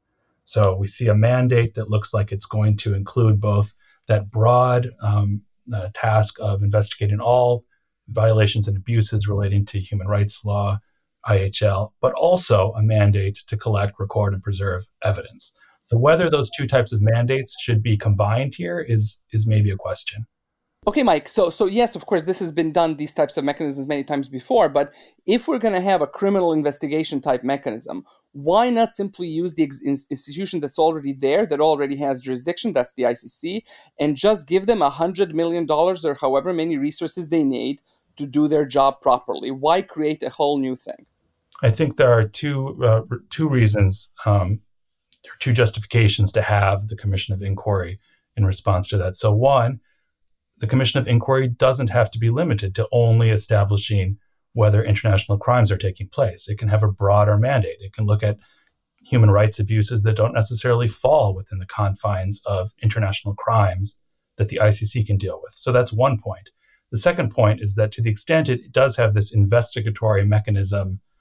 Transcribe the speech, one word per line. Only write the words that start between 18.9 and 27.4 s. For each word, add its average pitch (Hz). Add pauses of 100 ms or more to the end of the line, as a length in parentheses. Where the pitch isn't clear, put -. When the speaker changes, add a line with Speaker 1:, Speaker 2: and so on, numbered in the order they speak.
Speaker 1:
is 110
maybe 104
a 95
question. - (580)
Speaker 2:
Okay, 254
Mike. 165
So, 185
so 190
yes, 226
of 170
course, 170
this 180
has 175
been 160
done, 160
these 147
types 147
of 143
mechanisms, 139
many 143
times 139
before. 156
But 143 (360)
if 233
we're 269
gonna 202
have 185
a 143
criminal 196
investigation 151
type 127